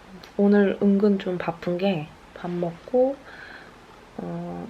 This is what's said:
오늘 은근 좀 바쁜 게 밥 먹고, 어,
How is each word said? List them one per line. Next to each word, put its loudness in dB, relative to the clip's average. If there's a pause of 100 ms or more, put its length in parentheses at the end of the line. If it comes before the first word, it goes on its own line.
(360)
오늘 4
은근 4
좀 -4
바쁜 -4
게 -2 (260)
밥 -10
먹고, -2 (1040)
어, -10